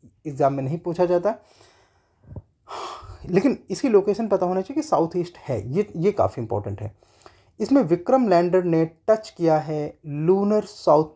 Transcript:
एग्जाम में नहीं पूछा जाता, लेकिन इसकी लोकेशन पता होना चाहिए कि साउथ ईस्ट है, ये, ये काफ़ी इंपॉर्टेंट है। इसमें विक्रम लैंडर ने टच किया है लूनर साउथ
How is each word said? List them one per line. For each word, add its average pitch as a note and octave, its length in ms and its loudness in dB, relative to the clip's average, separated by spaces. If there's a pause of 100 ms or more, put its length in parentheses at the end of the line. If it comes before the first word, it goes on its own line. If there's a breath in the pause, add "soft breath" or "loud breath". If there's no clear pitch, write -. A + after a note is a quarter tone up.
(280)
एग्जाम C#3 260 0
में C3+ 100 -4
नहीं D3 160 -4
पूछा F3 260 -2
जाता, F3 300 0 (1900 loud breath)
लेकिन F#3+ 440 0
इसकी G3 200 -4
लोकेशन G#3 380 2
पता F#3 180 0
होना F#3 160 -2
चाहिए C#4 200 -6
कि D4+ 60 -6
साउथ E3 280 0
ईस्ट F3 220 -6
है, A#2 360 -6
ये, G#3 220 -2
ये F3 160 0
काफ़ी G2 300 -2
इंपॉर्टेंट G#2 400 -6
है। - 140 -10 (640 soft breath)
इसमें B3+ 220 2
विक्रम A3 460 2
लैंडर F3+ 360 4
ने E3 220 2
टच A3 440 -2
किया D#3+ 280 2
है D3+ 480 -6
लूनर F#3+ 560 0
साउथ D#3 440 2 (100)